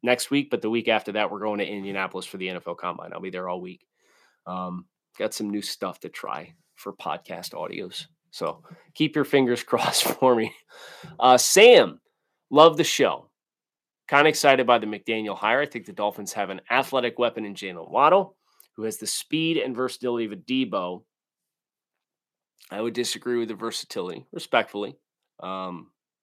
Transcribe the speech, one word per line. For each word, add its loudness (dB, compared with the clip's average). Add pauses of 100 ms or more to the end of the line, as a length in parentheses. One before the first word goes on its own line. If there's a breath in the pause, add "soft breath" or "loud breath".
next 0
week, -2
but -4
the -2
week -2
after 0
that, -2
we're -10
going -4
to -4
Indianapolis -8
for -14
the -8
N -8
F -14
L -8
Combine. -10
I'll -12
be -12
there -8
all -6
week. -16 (600)
Um, -10 (320)
got -6
some -8
new -6
stuff -10
to -14
try -12 (200)
for -12
podcast -10
audios. -12 (240)
So -8 (320 loud breath)
keep -2
your 2
fingers 2
<laughs> -20
crossed 0
for 4
me. 0 (640 loud breath)
Uh, 8
Sam, 8 (500)
love 8
the 2
show. 0 (800)
Kinda 6
excited 4
by 6
the -6
McDaniel -4
hire. 0
I -2
think -12
the -16
Dolphins -6
have -6
an -10 (100)
athletic -2
weapon -2
in -10
Jaylen -12
Waddle, 4 (400 soft breath)
who -10
has -6
the -12
speed -2
and -4
versatility -4
of -8
a -10
Deebo. -4 (1700)
I -6
would -4
disagree -4
with -2
the -8
versatility, -10
respectfully. -2 (440)
Um, -10 (300)